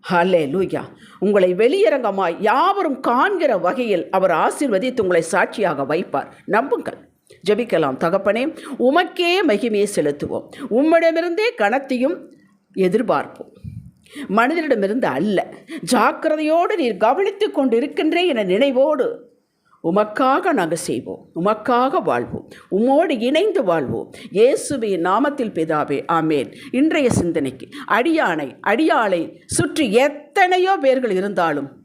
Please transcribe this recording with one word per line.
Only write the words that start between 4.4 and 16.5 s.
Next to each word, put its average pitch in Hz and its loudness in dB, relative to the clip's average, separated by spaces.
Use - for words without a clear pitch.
உங்களை 180 2
சாட்சியாக 175 0
வைப்பார். 151 -4
நம்புங்கள். 277 -2
ஜெபிக்கலாம். 185 0
தகப்பனே, 196 0
உமக்கே 349 2
மகிமையை 208 0
செலுத்துவோம், 147 -4
உம்மிடமிருந்தே 330 2
கனத்தையும் 262 0
எதிர்பார்ப்போம், 185 0
மனிதரிடமிருந்து 233 0
அல்ல. 175 0
ஜாக்கிரதையோடு 311 0